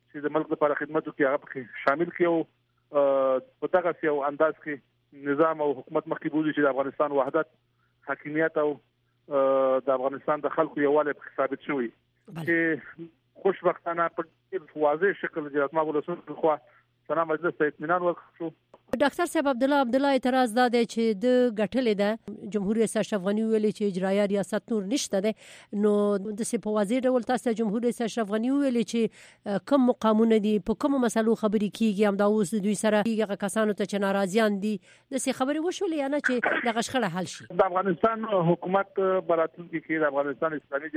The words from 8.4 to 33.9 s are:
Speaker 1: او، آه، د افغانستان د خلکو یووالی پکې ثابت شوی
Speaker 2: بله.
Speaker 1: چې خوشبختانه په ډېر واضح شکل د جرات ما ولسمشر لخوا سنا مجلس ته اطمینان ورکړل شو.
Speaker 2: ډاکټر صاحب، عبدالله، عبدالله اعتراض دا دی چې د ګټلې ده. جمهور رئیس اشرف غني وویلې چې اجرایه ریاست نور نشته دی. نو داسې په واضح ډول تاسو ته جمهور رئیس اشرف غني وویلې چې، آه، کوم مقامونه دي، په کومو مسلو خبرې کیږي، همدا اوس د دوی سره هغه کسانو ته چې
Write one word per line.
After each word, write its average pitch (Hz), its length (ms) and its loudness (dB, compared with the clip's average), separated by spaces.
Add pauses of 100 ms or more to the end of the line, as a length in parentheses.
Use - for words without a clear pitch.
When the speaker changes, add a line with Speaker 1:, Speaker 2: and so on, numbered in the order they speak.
Speaker 1:
او، 151 40 2
آه، 135 1200 0
د 135 120 2
افغانستان 139 480 -2
د 131 120 -2
خلکو 160 280 0
یووالی 147 320 2
پکې - 180 -18
ثابت 135 340 -4
شوی 123 200 -2 (380)
Speaker 2:
بله. 165 160 -12
Speaker 1:
چې 170 120 0 (840)
خوشبختانه 170 760 0
په 170 100 -6
ډېر - 360 -12 (240)
واضح 160 380 2
شکل 156 240 -6
د 143 100 -4
جرات 143 200 0
ما 156 120 0
ولسمشر 151 420 -6
لخوا 151 300 0 (460)
سنا 160 160 0
مجلس 156 340 -2
ته 156 120 2
اطمینان 170 320 -2
ورکړل - 360 -4
شو. 170 100 -8 (520)
Speaker 2:
ډاکټر 285 300 0
صاحب، 285 180 0
عبدالله، 269 360 2
عبدالله 269 320 2
اعتراض 254 400 0
دا 254 80 4 (100)
دی 240 120 4
چې 226 380 0
د - 20 4 (340)
ګټلې 220 400 0
ده. 208 100 2 (440)
جمهور 208 260 0
رئیس 220 160 0
اشرف 208 300 -2
غني 208 180 0
وویلې 214 320 2
چې - 140 -4
اجرایه 190 420 0
ریاست 202 400 -4
نور 214 100 -2 (100)
نشته 226 340 -2
دی. 220 60 0 (520)
نو 208 80 6 (260)
داسې 208 480 -4
په 214 120 -2
واضح 220 280 0
ډول 254 240 2
تاسو 254 180 0
ته 220 120 -2
جمهور 226 260 0
رئیس 240 200 -2
اشرف 208 280 -4
غني 226 160 0
وویلې 269 400 2
چې، 233 100 0 (460)
آه، 202 120 -2 (140)
کوم 262 180 6
مقامونه 220 560 4
دي، 214 80 4 (160)
په 214 160 -2
کومو 277 180 2
مسلو 226 380 2
خبرې 208 360 0
کیږي، 214 300 2
همدا 202 240 2
اوس 214 220 0
د 202 120 -2
دوی 208 160 2
سره 214 240 2
هغه 208 380 -2
کسانو 214 340 0
ته 208 60 0
چې 202 220 -4